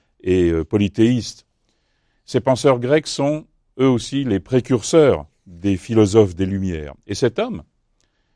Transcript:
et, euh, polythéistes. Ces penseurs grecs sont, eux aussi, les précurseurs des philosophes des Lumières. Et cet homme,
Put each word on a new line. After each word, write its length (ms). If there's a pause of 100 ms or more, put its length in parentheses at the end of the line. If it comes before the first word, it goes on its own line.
(200)
et, 280
euh, 140
polythéistes. 840 (800)
Ces 160
penseurs 400
grecs 280
sont, 380 (340)
eux 100
aussi, 340
les 160
précurseurs 840 (200)
des 300
philosophes 600
des 100
Lumières. 480 (120)
Et 100
cet 220
homme, 260 (720)